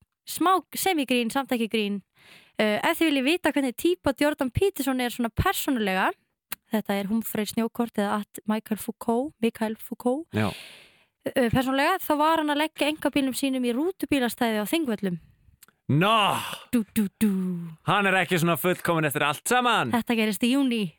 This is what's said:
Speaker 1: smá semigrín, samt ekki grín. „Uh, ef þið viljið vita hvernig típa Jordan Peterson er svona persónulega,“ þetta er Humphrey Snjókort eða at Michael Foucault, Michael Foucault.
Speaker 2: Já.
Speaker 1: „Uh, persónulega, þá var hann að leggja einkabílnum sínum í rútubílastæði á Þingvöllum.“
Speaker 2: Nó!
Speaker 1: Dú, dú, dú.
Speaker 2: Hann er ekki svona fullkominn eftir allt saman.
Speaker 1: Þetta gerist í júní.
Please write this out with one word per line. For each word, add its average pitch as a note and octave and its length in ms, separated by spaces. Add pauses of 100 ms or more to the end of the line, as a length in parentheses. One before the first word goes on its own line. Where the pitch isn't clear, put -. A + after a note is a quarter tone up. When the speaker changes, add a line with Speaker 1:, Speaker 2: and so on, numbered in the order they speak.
(280)
Speaker 1:
smá E4+ 240 (240)
semigrín, B3+ 560
samt C4+ 200
ekki A#3 180
grín. G3+ 300 (580)
„Uh, G#3+ 280
ef E4 140
þið E4 100
viljið C#4 140
vita D#4 280
hvernig C4+ 240
típa E4 440
Jordan D4 300
Peterson C4+ 500
er B3 100
svona A#3+ 200
persónulega,“ A3+ 800 (640)
þetta G#3 280
er G3 60
Humphrey G#3+ 400
Snjókort A3+ 520
eða G#3 220
at - 260
Michael G#3+ 320
Foucault, A#3 640
Michael A3 360
Foucault. B3+ 560
Speaker 2:
Já. G#2+ 160 (760)
Speaker 1:
„Uh, B3+ 240
persónulega, C4+ 480
þá - 200
var D#4+ 200
hann D4+ 120
að C#4+ 80
leggja D4+ 300
einkabílnum C#4+ 460
sínum C4 300
í A#3+ 100
rútubílastæði B3 880
á - 40
Þingvöllum.“ G#3 520 (680)
Speaker 2:
Nó! F#3+ 500 (340)
Speaker 1:
Dú, A#3 120 (100)
dú, G#3 140 (120)
dú. F#3 480 (140)
Speaker 2:
Hann G3 240
er F#3 80 (100)
ekki F3 140
svona E3 180
fullkominn E3+ 480
eftir D3 180
allt C#3+ 240
saman. A#3 460
Speaker 1:
Þetta A#3 240
gerist G#3+ 260
í A#3+ 120
júní. A#3+ 440